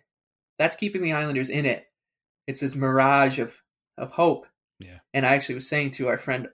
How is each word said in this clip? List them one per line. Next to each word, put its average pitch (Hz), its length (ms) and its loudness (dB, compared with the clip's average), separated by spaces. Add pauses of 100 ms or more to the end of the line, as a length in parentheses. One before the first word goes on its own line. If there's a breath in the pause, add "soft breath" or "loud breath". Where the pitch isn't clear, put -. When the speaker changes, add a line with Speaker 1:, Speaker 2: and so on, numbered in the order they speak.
(580)
Speaker 1:
that's 160 180 2
keeping 202 260 -4
the 165 100 0
Islanders 143 380 -2
in 147 160 -2
it. 120 200 -2 (640)
It's 135 120 -8
this 135 160 -4
mirage 135 600 4
of, 117 180 -6 (400)
of 131 140 -8
hope. 165 360 2 (340)
Speaker 2:
Yeah. 90 180 -20 (160)
Speaker 1:
And 135 100 0
I 131 100 6
actually 139 200 -2
was 131 140 -10
saying 143 240 -2
to 131 160 -4
our 113 100 0
friend 127 340 -6